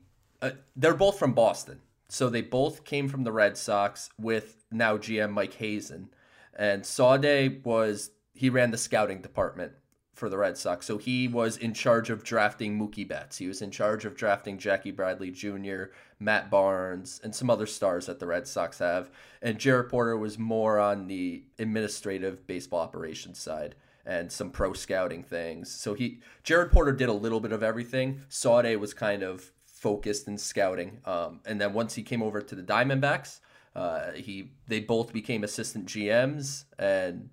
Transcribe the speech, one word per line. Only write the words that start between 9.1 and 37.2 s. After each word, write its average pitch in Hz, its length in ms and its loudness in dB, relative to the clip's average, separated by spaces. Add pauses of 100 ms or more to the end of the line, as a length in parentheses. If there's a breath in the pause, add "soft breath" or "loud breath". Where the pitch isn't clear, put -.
department - 520 -4 (420)
for 113 140 -6
the 95 100 -2
Red 95 180 2
Sox. 90 300 -4
So 107 120 -4
he 127 300 0
was 117 300 0
in 113 160 -2
charge 117 360 4
of 110 140 -6
drafting 107 540 0
Mookie 104 280 -6
Betts. 73 300 -10
He 92 100 -8
was 95 160 -8
in 101 80 -10
charge 107 340 0
of 101 120 -8
drafting 98 420 0
Jackie 98 320 0
Bradley 95 400 -4
Junior, 98 600 -8 (260 loud breath)
Matt 107 320 0
Barnes, 95 720 0
and 110 120 -8
some 127 160 0
other 107 160 4
stars 90 400 0
that 90 120 -8
the 90 80 -8
Red 87 200 -2
Sox 85 320 -4
have. 87 320 0 (320 loud breath)
And 113 160 -2
Jared 123 300 4
Porter 117 280 2
was 107 220 -4
more 110 400 2
on 101 300 2
the 90 360 -4 (140)
administrative 101 880 -4
baseball 90 340 -4
operations 82 580 -8
side 78 360 -8 (320 soft breath)
and 87 260 -4
some 95 180 -8
pro 95 220 -2
scouting 92 500 -2
things. 85 480 -8
So - 240 -6
he, 117 260 -6 (220 loud breath)
Jared 170 300 4
Porter 151 200 8
did 123 160 2
a 113 40 2
little 110 280 0
bit 110 120 -4
of 107 100 -2
everything. 120 640 -2
Sade 117 520 4
was 104 140 -6
kind 101 280 0
of 92 300 -8 (140)
focused 104 600 -2
in 104 100 -6
scouting. 95 680 -2
Um, 85 420 -4
and 107 140 -4
then 104 120 2
once 110 220 -2
he 113 80 -8
came 117 200 -2
over 104 180 -2
to 104 160 -14
the 92 60 -12
Diamondbacks, 135 760 0 (380 soft breath)
uh, 82 360 -4
he, 95 380 -12 (160)
they 135 140 -2
both 113 320 0
became 110 320 -4
assistant 104 420 -8
G 107 200 -6
Ms 135 580 0 (160)
and 95 520 0